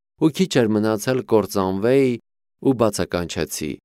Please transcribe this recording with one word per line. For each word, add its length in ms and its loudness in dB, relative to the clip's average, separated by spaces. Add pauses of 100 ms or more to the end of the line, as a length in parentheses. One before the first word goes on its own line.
(200)
ու 100 2
քիչ 220 -2
էր 180 2
մնացել 520 0
կործանվեի, 920 2 (500)
ու 120 2
բացականչեցի. 1000 -2 (120)